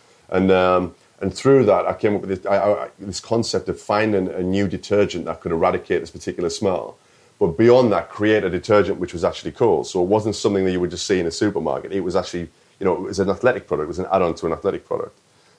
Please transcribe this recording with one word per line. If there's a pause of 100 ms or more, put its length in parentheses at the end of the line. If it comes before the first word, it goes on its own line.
(300)
And,
um, (260)
and
through
that,
I
came
up
with (120)
this,
I, (160)
I, (100)
this
concept
of
finding
a
new
detergent
that
could
eradicate
this
particular
smell. (400)
But
beyond
that,
create
a
detergent
which
was
actually
cool.
So
it
wasn't
something
that
you
would
just
see
in
a
supermarket.
It
was
actually, (320)
you
know,
it
was
an
athletic
product.
It
was
an
add-on
to
an
athletic
product. (420)